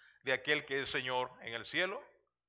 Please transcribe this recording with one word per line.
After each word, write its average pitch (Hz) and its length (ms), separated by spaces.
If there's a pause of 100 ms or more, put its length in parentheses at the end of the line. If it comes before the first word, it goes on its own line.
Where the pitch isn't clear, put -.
(220)
de 135 100
aquel 147 320
que 139 180
es 123 80
Señor 127 400 (120)
en 117 100
el 113 120
cielo 185 380 (460)